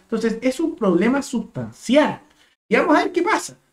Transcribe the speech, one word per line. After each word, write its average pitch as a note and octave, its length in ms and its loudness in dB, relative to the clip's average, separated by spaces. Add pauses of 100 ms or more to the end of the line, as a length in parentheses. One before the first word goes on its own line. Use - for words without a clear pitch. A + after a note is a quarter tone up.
Entonces, A3+ 360 -2
es B3+ 180 -2
un D#4+ 160 -2
problema G#3+ 460 2
sustancial. G#3+ 1000 -2 (440)
Y G#3 100 0
vamos D#4 200 4
a F4+ 60 4
ver - 100 -4
qué F4 100 -2
pasa. - 360 -2 (140)